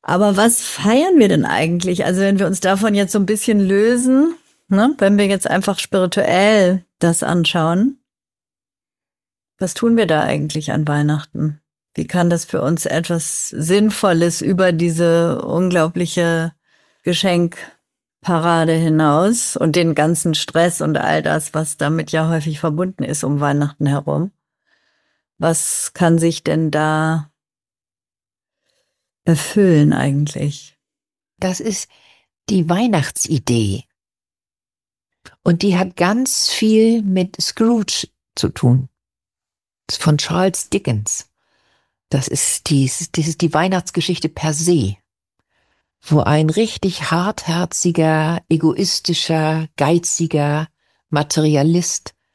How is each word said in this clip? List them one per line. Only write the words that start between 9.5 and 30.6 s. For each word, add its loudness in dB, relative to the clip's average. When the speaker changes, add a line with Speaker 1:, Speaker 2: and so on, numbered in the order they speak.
Speaker 1:
was -4
tun 2
wir 2
da 2
eigentlich -4
an 0
Weihnachten? -2
Wie -6
kann 0
das -2
für -4
uns -2
etwas -4
Sinnvolles 0
über 2
diese 0
unglaubliche 0
Geschenkparade -2
hinaus 2
und 0
den 0
ganzen 0
Stress -2
und -2
all -2
das, -4
was -6
damit -4
ja 0
häufig -4
verbunden -4
ist -6
um -2
Weihnachten -2
herum? -2
Was -4
kann 2
sich -2
denn 0
da -2
erfüllen 4
eigentlich? -4